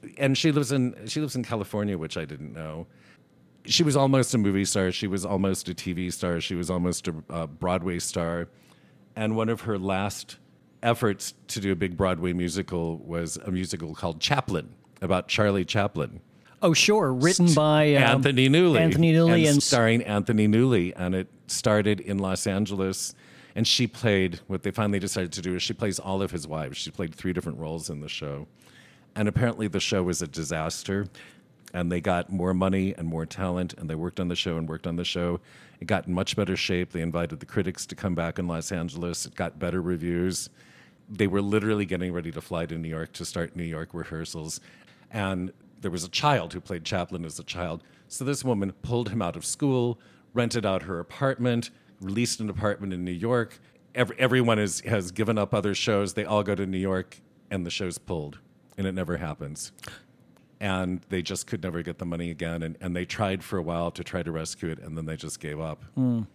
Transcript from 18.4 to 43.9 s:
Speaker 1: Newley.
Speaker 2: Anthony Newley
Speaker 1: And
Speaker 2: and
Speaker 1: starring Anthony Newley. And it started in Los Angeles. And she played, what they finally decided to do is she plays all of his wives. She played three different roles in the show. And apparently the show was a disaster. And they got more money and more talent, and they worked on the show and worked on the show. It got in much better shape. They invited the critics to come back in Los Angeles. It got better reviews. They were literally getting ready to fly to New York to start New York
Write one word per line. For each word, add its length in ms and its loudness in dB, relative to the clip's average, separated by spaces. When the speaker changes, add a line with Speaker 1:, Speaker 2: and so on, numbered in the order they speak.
Speaker 1:
Newley. 320 8
Speaker 2:
Anthony 320 6
Newley 320 8
Speaker 1:
And 20 8
Speaker 2:
and 160 8
Speaker 1:
starring 400 6
Anthony 460 4
Newley. 480 6
And 180 -2
it 140 -2
started 540 2
in 180 -4
Los 280 -2
Angeles. 680 -2
And 120 0
she 200 2
played, 600 2
what 160 -6
they 80 -2
finally 280 0
decided 340 -4
to 100 -8
do 140 -4
is 60 -4
she 120 -4
plays 240 -4
all 240 -2
of 80 -2
his 160 -6
wives. 320 -6
She 120 -10
played 240 -8
three 200 -4
different 240 -4
roles 320 -8
in 100 -8
the 80 -12
show. 380 -8
And 140 0
apparently 400 2
the 120 0
show 220 0
was 200 0
a 40 -4
disaster. 800 -4
And 180 -2
they 80 0
got 320 0
more 220 0
money 420 2
and 100 -6
more 200 -4
talent, 480 -4
and 160 -10
they 40 -4
worked 260 -6
on 80 -2
the 60 -2
show 220 -2
and 100 -4
worked 200 -8
on 100 -2
the 80 -2
show. 340 -2
It 60 -10
got 200 0
in 80 -2
much 200 0
better 220 0
shape. 360 -2
They 100 -4
invited 380 -4
the 60 -16
critics 400 -4
to 80 -12
come 200 -4
back 240 -2
in 100 -4
Los 240 -4
Angeles. 540 -6
It 80 -18
got 240 -4
better 240 -2
reviews. 680 -2
They 160 2
were 160 2
literally 420 2
getting 300 -2
ready 180 -6
to 80 -8
fly 240 -4
to 140 -6
New 100 -6
York 240 -6
to 140 -10
start 280 -6
New 100 -6
York 280 -6